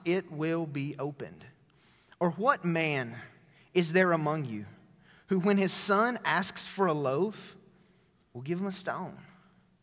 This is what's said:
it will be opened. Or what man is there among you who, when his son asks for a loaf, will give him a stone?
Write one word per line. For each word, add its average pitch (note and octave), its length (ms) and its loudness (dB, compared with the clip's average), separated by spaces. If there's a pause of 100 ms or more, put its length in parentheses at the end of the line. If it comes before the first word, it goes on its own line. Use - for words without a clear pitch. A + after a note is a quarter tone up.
it F3 260 0
will D#3+ 360 -2
be C#3+ 320 -6
opened. C3 460 -8 (720)
Or F3 100 2
what G3 340 0
man D#3 520 0 (580)
is F3 180 4
there F3+ 200 6
among D3+ 340 2
you G#2 220 -6 (640)
who, F#3+ 100 2
when G3 180 4
his F#3+ 160 2
son A3 500 2
asks - 440 0
for G3 180 0
a E3 80 4
loaf, D3+ 640 -2 (760)
will B2 100 -12
give E3+ 160 -4
him G3 80 -4
a G3 40 -4
stone? D#3 460 -8 (640)